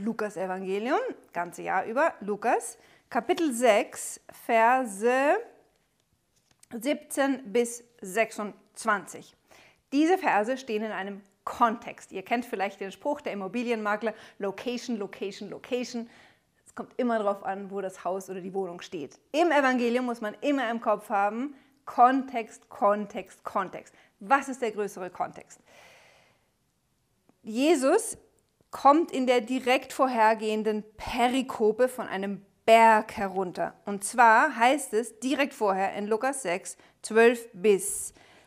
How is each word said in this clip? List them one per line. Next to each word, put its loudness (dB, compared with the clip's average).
Lukas-Evangelium, -4
ganze -8
Jahr -2
über, -2
Lukas, -4
Kapitel 0
sechs, 0
Verse 2
siebzehn -2
bis -2
sechsundzwanzig. -4
Diese 4
Verse 0
stehen -6
in -6
einem -10
Kontext. -2
Ihr -10
kennt -2
vielleicht -6
den -8
Spruch -6
der -8
Immobilienmakler, -4
Location, -6
Location, -10
Location. -8
Es -20
kommt -14
immer 0
drauf -2
an, -8
wo -8
das -10
Haus -6
oder -10
die -12
Wohnung -6
steht. -12
Im 4
Evangelium 2
muss -6
man -6
immer 0
im -4
Kopf -2
haben, -2
Kontext, 2
Kontext, -2
Kontext. -8
Was 0
ist -6
der -2
größere -8
Kontext? -10
Jesus 0
kommt 4
in -2
der 4
direkt 0
vorhergehenden 2
Perikope 0
von -8
einem -6
Berg 8
herunter. -4
Und -6
zwar 6
heißt 2
es -4
direkt 0
vorher 0
in -6
Lukas -2
sechs, -6
zwölf 4
bis 0